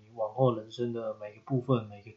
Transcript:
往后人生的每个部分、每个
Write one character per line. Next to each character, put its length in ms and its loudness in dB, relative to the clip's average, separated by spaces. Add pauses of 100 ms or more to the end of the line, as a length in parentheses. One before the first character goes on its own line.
(140)
往 220 -2
后 200 6
人 160 -8
生 220 -4
的 260 -6
每 140 -12
个 140 -20
部 140 0
分、 260 2
每 160 -18
个 120 -18